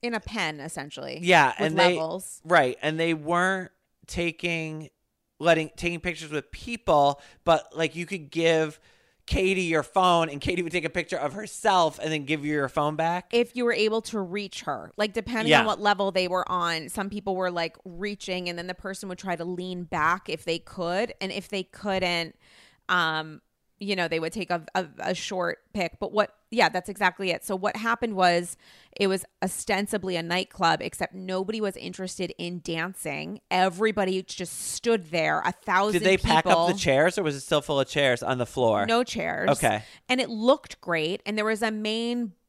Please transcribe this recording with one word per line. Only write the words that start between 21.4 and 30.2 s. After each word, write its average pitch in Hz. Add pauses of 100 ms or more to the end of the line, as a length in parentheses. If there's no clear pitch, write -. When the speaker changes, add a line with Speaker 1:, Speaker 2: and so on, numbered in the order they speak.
Speaker 1:
they 196
couldn't, 180 (540)
um, 156 (400)
you 196
know, 175
they 165
would 165
take 190
a, 170 (100)
a, 185 (120)
a 180
short 175 (160)
pic. 185
But -
what, 208 (180)
yeah, 220
that's 185
exactly 190
it. -
So 196
what 190
happened 226
was 175 (400)
it 196
was 190 (180)
ostensibly 190
a 165